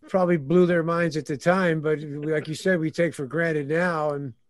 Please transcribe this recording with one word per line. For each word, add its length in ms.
probably 280
blew 280
their 180
minds 340
at 80
the 120
time, 440
but 180
like 480
you 80
said, 240
we 120
take 220
for 120
granted 420
now. 440
And 220